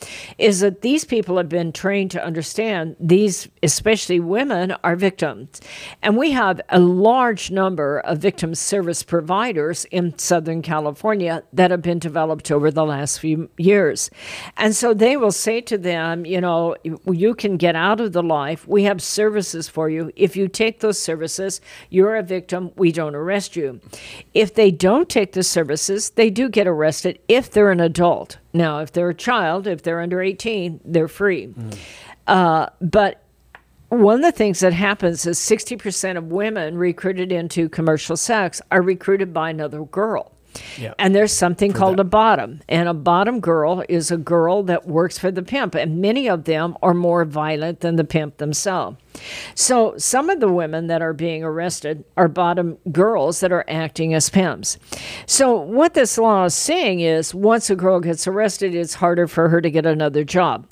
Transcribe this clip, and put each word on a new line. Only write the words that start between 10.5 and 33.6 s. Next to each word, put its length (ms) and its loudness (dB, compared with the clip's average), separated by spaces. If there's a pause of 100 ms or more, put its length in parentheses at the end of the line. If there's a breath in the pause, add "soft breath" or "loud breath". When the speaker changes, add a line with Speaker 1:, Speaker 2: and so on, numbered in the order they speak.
Speaker 1:
California 800 -2 (120)
that 180 4
have 100 0
been 160 -2
developed 540 -2
over 180 4
the 160 0
last 340 -4
few 380 -4
years. 540 2 (460 loud breath)
And 180 0
so 180 0
they 240 4
will 140 2
say 300 -2
to 180 -6
them, 440 -4
you 160 -4
know, 360 0 (360)
"You 220 2
can 240 -2
get 180 2
out 240 0
of 140 -4
the 80 0
life. 460 -2
We 160 4
have 180 0
services 680 -2
for 200 -2
you. 280 -4
If 180 2
you 140 0
take 320 -2
those 180 0
services, 640 -6 (280 loud breath)
you're 280 4
a 60 -2
victim. 520 -6
We 160 4
don't 240 -4
arrest 400 -4
you." 240 -6 (540 loud breath)
If 200 2
they 160 6
don't 380 2
take 240 0
the 120 -2
services, 680 -2
they 200 4
do 200 0
get 180 2
arrested 520 0 (100)
if 200 4
they're 220 6
an 80 2
adult. 580 2 (160)
Now, 260 0
if 120 -8
they're 180 0
a 60 -4
child, 500 -2
if 180 -4
they're 180 -2
under 200 -2
eighteen, 640 -4
they're 240 0
free. 400 -2
Speaker 2:
Mm. 300 -12 (500 loud breath)
Speaker 1:
Uh, 400 4 (140)
but 400 2 (640)